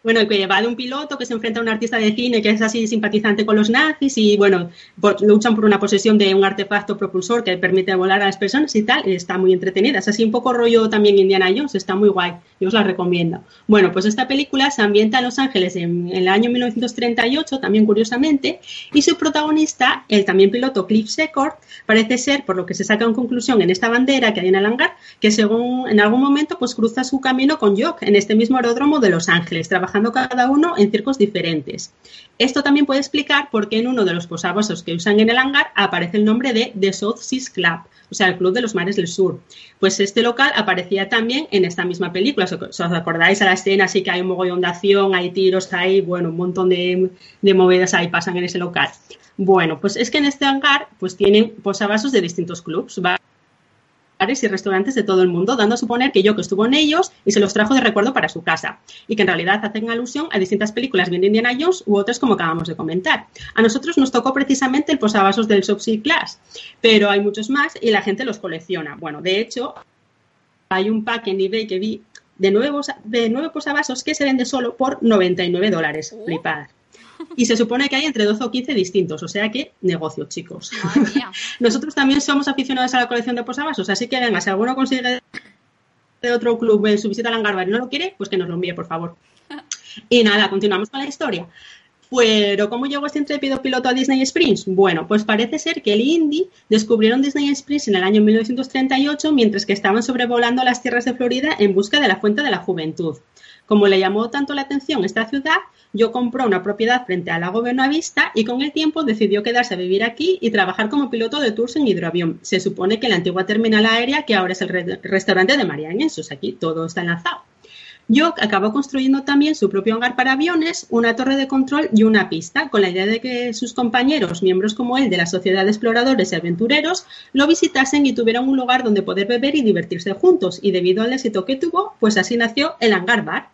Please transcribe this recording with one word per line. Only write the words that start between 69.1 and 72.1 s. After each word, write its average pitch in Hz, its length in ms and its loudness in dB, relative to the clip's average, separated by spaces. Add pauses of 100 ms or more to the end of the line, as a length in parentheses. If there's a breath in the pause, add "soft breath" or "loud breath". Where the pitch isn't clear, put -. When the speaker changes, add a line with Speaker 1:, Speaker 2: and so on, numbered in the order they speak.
Speaker 1:
de 185 200 -2
hecho, 240 340 -8 (920)
hay 190 200 0
un 220 140 -2
pack 226 240 -6
en 190 140 -2
eBay 214 260 -2
que 185 100 -6
vi 214 240 -6 (360)